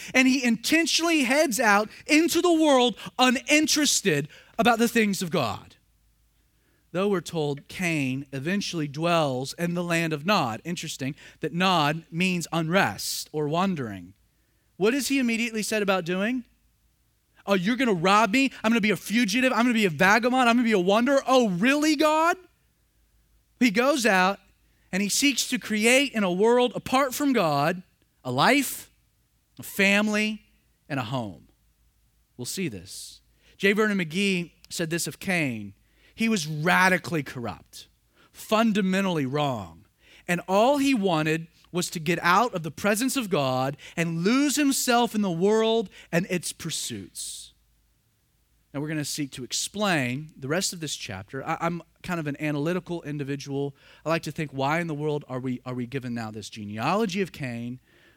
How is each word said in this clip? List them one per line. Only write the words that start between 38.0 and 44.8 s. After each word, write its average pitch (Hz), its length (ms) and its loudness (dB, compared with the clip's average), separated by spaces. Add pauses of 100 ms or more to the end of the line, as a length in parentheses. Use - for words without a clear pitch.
fundamentally 196 920 0
wrong, 123 600 -4 (420)
and 175 200 -2
all 226 320 4
he 269 140 2
wanted 165 540 0 (240)
was 175 200 -4
to 180 80 -8
get 165 220 0
out 196 340 4
of 170 80 -6
the 156 80 -8
presence 220 440 -2
of 233 140 -4
God 135 480 0 (180)
and 165 280 -2
lose 254 320 2
himself 247 580 2